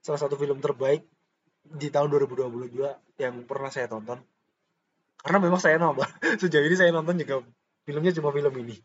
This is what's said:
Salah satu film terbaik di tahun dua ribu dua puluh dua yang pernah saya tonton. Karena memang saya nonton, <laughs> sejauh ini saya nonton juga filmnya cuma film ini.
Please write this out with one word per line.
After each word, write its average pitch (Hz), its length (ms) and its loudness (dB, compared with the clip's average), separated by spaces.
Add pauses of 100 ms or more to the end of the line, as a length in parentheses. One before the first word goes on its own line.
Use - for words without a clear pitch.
Salah 147 160 -4
satu 143 160 -2
film 139 240 -2
terbaik 139 480 0 (560)
di 151 240 -10
tahun 143 240 0
dua 147 160 4
ribu 127 80 -8
dua 127 160 -2
puluh 123 160 -8
dua 135 320 -6 (160)
yang 123 320 -6
pernah 135 240 -6
saya 123 160 -4
tonton. 113 320 -8 (1040)
Karena 175 160 2
memang 180 240 2
saya 160 160 6
nonton, 147 280 0 (180)
<laughs> - 180 2
sejauh 156 240 4
ini 175 80 4
saya 175 160 6
nonton 165 240 0
juga 139 240 -2 (480)
filmnya 156 240 0
cuma 147 240 -2
film 143 240 2
ini. 117 260 -10